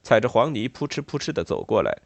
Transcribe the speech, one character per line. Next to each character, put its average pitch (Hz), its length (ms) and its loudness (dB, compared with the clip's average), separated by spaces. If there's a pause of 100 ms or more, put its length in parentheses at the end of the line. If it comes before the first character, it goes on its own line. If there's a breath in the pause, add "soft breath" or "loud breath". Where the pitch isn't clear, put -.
踩 113 160 4
着 120 120 0
黄 135 240 2
泥 110 120 -2
扑 139 220 -8
哧 - 140 -6
扑 - 160 -8
哧 - 120 -6
地 85 140 -4
走 - 180 -4
过 101 200 0
来， - 120 -2 (100)